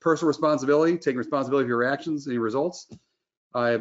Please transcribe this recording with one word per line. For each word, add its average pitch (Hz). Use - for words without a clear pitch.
personal 160
responsibility, 151
taking 139
responsibility 135
for 120
your 120
actions 143
and 127
your 117
results, 139
uh, 120